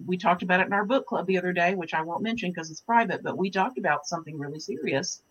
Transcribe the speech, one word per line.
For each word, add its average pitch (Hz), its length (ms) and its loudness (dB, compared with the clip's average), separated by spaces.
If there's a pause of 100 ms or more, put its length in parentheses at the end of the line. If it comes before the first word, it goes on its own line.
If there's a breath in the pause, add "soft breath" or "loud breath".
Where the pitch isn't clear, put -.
we 185 120 0
talked 180 260 2
about 180 160 4
it 185 80 2
in 196 60 -4
our 202 120 2
book 262 220 2
club 175 200 -2
the 185 100 4
other 180 160 0
day, 175 220 2
which 170 180 -6
I 160 80 0
won't 170 220 -4
mention 220 300 -2
'cause 160 160 -8
it's 156 120 -14
private, 226 420 2
but - 140 -4
we 190 120 2
talked 196 280 0
about 156 300 2
something 160 300 -6
really 143 220 -6
serious 165 720 -4